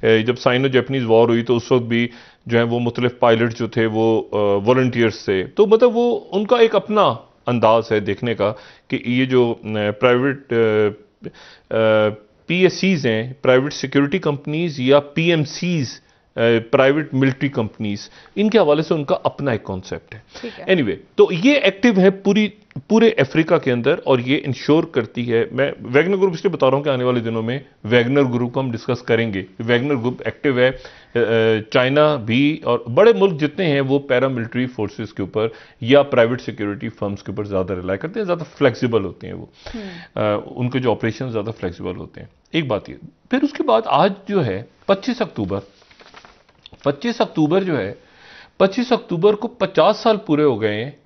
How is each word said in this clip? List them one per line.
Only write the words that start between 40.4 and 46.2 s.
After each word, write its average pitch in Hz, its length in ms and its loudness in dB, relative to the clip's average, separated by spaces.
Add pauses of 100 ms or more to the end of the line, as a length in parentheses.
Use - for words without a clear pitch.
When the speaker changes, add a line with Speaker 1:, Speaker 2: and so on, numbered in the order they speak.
Speaker 1:
उनके 123 220 -4
जो 127 140 0
ऑपरेशन 117 380 -4
ज़्यादा 113 220 -6
फ्लेक्सिबल 92 440 -8
होते - 240 -16
हैं। - 80 -18 (260)
एक 160 140 -2
बात 104 200 -6
ये। 60 100 -16 (320)
फिर 269 120 0
उसके 294 200 -4
बाद 226 240 2
आज 185 280 2 (160)
जो 202 100 0
है 107 280 -4 (200)
पच्चीस 214 340 -2
अक्टूबर, 101 380 -6 (1200)